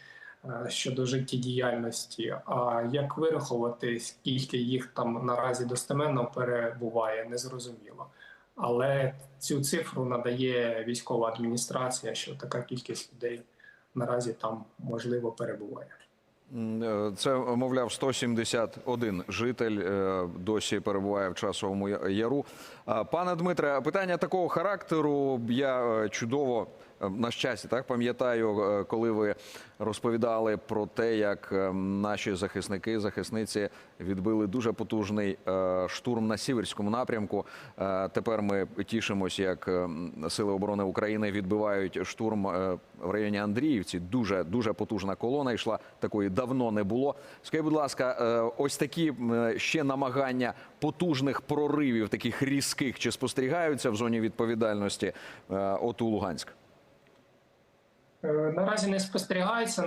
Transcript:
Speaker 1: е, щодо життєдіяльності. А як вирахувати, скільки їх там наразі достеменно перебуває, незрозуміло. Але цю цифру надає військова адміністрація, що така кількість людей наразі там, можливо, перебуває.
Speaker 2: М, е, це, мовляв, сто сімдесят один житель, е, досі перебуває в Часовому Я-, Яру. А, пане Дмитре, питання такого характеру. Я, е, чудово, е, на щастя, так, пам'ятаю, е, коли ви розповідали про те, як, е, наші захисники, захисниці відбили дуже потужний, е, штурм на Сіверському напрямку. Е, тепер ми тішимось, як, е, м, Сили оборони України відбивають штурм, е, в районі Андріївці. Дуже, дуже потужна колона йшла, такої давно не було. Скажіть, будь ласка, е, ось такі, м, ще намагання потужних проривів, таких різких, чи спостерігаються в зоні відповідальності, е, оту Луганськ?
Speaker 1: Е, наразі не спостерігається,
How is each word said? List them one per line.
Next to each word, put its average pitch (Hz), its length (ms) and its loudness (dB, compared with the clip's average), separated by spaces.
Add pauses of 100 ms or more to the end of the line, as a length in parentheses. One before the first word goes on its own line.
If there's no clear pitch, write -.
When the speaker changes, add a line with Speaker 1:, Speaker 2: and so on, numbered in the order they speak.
(460)
Speaker 1:
е, 123 240 -6
щодо 131 360 -2
життєдіяльності. 123 1300 -2 (100)
А 120 460 0
як 139 260 0
вирахувати, 123 800 0
скільки - 580 -2
їх 123 300 0
там 120 380 -2
наразі 123 400 0
достеменно 131 600 0
перебуває, 117 1000 0
незрозуміло. 120 800 -10 (500)
Але 131 580 2 (260)
цю 143 220 0
цифру 139 440 -2
надає 123 840 0
військова 120 400 0
адміністрація, 117 880 -2
що - 200 -6
така 135 260 -4
кількість - 520 -8
людей 120 280 -6 (540)
наразі 123 380 0
там, 113 300 -6 (160)
можливо, 117 520 -2
перебуває. 104 560 -8 (680)
Speaker 2:
М, 113 280 -2
е, 104 320 2
це, 135 200 2
мовляв, 123 560 2
сто 135 220 0
сімдесят 117 720 0
один 117 420 0
житель, 110 520 0
е, 95 480 2 (120)
досі 104 400 0
перебуває 98 500 0
в 90 60 -4
Часовому 98 540 -2
Я-, 98 200 0
Яру. 117 360 2 (400)
А, 110 180 2
пане 180 320 0
Дмитре, 160 460 2
питання 175 360 2
такого 175 300 2
характеру. 147 1000 2
Я, 127 360 2
е, 110 240 2
чудово, 123 580 0 (340)
е, 98 80 0
на 117 220 0
щастя, 117 360 -2
так, 117 200 0
пам'ятаю, 120 720 2
е, 101 220 4
коли 113 280 2
ви 104 240 2 (440)
розповідали 113 800 2
про 104 280 -2
те, 113 320 0
як, 104 340 0
е, 95 220 2
наші 98 600 0
захисники, 98 640 -2
захисниці 104 720 -2 (300)
відбили 101 480 2
дуже 113 240 0
потужний, 104 680 0 (100)
е, 92 420 2
штурм 113 380 0
на 110 100 2
Сіверському 104 520 0
напрямку. 107 560 0 (340)
Е, 95 300 0
тепер 110 320 0
ми 101 260 2 (180)
тішимось, 98 540 0
як, 92 280 0
е, 98 40 0
м, 87 580 -2
Сили 101 240 0
оборони 101 300 2
України 107 480 0
відбивають 98 760 0
штурм, 110 400 0
е, 92 300 0 (240)
в 90 100 -2
районі 104 260 0
Андріївці. 104 640 0
Дуже, 95 440 0
дуже 104 300 0
потужна 98 420 -2
колона 127 380 0
йшла, 104 260 -2 (200)
такої 104 300 0
давно 123 420 0
не 107 120 2
було. 127 320 0 (280)
Скажіть, 156 200 -2
будь 151 100 2
ласка, 135 480 0
е, 117 360 4
ось 143 200 0
такі, 160 300 0
м, 117 500 2
ще 156 260 0
намагання 131 680 0 (260)
потужних 143 640 0
проривів, 147 680 2
таких 113 340 -2
різких, 135 560 0
чи 117 120 0
спостерігаються 135 800 0
в 104 60 2
зоні 117 240 2
відповідальності, 110 920 0 (380)
е, 92 40 0 (260)
оту 117 260 0
Луганськ? 95 460 -2 (1700)
Speaker 1:
Е, 151 320 2
наразі 196 340 2
не 190 100 2
спостерігається, 190 880 0